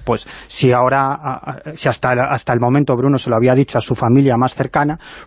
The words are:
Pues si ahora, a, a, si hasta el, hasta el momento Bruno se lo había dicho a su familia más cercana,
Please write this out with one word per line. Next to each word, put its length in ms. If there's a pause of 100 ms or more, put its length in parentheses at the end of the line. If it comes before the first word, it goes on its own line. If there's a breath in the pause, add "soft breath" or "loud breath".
Pues 220 (220 loud breath)
si 240
ahora, 400
a, 240
a, 380
si 140
hasta 240
el, 60 (100)
hasta 240
el 60
momento 380
Bruno 220
se 120
lo 60
había 180
dicho 240
a 20
su 140
familia 420
más 160
cercana, 460 (280 loud breath)